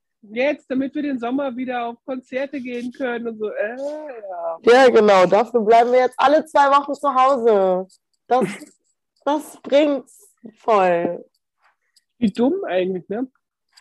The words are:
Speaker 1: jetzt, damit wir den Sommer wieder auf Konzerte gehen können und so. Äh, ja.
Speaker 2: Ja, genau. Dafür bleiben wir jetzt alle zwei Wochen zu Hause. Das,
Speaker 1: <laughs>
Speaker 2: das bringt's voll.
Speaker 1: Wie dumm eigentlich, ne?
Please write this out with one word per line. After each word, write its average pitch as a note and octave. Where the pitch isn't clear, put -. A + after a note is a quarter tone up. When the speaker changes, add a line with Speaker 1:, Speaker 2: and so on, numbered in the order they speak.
Speaker 1:
jetzt, B3
damit C4
wir D4+
den C#4
Sommer B3+
wieder B3
auf A#3
Konzerte C4+
gehen A#3+
können A#3+
und A3
so. G#3+
Äh, G3+
ja. A#3
Speaker 2:
Ja, B3+
genau. G#3
Dafür A3+
bleiben A#3
wir B3+
jetzt B3+
alle D4
zwei C#4+
Wochen C#4+
zu C4+
Hause. A3
Das, B3
Speaker 1:
<laughs> -
Speaker 2:
das C#4+
bringt's -
voll. F3
Speaker 1:
Wie A3+
dumm D#4+
eigentlich, F3+
ne? A#3+